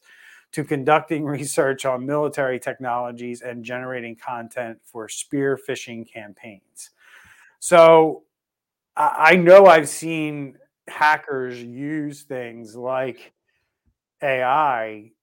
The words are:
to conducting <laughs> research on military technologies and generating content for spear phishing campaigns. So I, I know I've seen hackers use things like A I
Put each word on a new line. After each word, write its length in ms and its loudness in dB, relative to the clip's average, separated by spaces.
to 100 -6
conducting 640 -2
<laughs> 0 -
research 580 -4
on 220 -4
military 540 -4
technologies 840 -8
and 240 -14
generating 500 -10
content 720 -12
for 240 -16
spear 580 -4
phishing 420 -12
campaigns. 840 -20
So 640 6
I, 360 2
I 40 6
know 300 10
I've 240 8
seen 680 -8
hackers 760 -2
use 600 -10
things 540 -12
like 580 -8
A 200 -2
I 720 -2